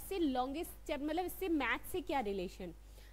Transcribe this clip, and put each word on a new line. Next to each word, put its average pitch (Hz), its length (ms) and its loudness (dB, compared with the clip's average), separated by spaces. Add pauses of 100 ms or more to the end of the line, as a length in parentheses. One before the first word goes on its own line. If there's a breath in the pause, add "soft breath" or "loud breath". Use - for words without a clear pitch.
से 381 100 0
longest 277 520 2
step, 294 300 -2
मतलब 311 240 2
इससे 370 240 -2
math 262 300 4
से - 220 -2
क्या 285 180 2
relation?" 190 540 -2 (400 loud breath)